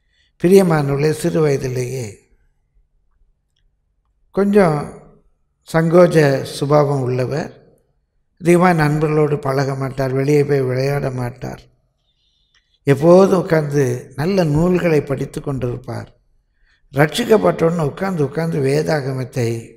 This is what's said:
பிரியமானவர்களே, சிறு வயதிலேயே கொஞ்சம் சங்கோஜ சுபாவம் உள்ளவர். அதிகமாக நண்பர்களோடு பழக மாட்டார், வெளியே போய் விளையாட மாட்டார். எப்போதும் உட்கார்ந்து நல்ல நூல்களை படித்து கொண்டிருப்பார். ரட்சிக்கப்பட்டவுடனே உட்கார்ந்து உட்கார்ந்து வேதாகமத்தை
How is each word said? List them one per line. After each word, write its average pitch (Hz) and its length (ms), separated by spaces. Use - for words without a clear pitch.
பிரியமானவர்களே, 156 680
சிறு 165 300
வயதிலேயே 127 800
கொஞ்சம் 190 720
சங்கோஜ 160 720
சுபாவம் 143 580
உள்ளவர். 127 760
அதிகமாக 170 480
நண்பர்களோடு 151 520
பழக 135 340
மாட்டார், 131 380
வெளியே 139 320
போய் 139 180
விளையாட 135 480
மாட்டார். 127 520
எப்போதும் 175 600
உட்கார்ந்து 143 760
நல்ல 180 280
நூல்களை 165 580
படித்து - 380
கொண்டிருப்பார். 123 680
ரட்சிக்கப்பட்டவுடனே 165 880
உட்கார்ந்து 160 440
உட்கார்ந்து 160 360
வேதாகமத்தை 131 1160